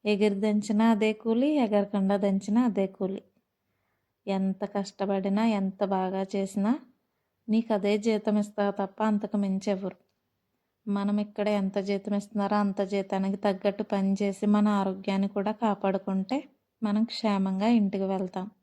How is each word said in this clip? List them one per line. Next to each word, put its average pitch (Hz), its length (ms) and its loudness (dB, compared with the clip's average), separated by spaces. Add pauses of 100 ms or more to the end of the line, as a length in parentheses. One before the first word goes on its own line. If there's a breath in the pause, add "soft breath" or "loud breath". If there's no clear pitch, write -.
ఎగిరి 208 300 2
దంచినా 214 560 2
అదే 214 220 2
కూలి, 233 360 0
ఎగరకుండా 202 680 2
దంచినా 202 480 2
అదే 196 220 0
కూలి. 190 360 -6 (1040)
ఎంత 190 380 -2
కష్టపడినా, 196 840 -2
ఎంత 196 380 -2
బాగా 190 420 -2 (100)
చేసినా 196 420 0 (720)
నీకు 226 260 2
అదే 202 240 0
జీతం 214 400 0
ఇస్తారు 202 480 -2
తప్ప - 160 -8
అంతకు 208 340 0
మించి 196 340 -2
ఎవరు. 190 260 -4 (920)
మనం 202 300 0
ఇక్కడ 208 280 -2
ఎంత 202 300 0
జీతం 196 360 -2
ఇస్తున్నారో 202 420 -2
అంత 202 240 0
జీతానికి 196 560 -2
తగ్గట్టు 202 460 -2
పని 196 400 0
చేసి 202 240 -2
మన 208 220 4
ఆరోగ్యాన్ని 196 600 0
కూడా 202 240 -2
కాపాడుకుంటే 196 960 -2 (340)
మనం 214 220 0
క్షేమంగా 196 640 0
ఇంటికి 202 380 2
వెళ్తాం. 190 460 -4 (120)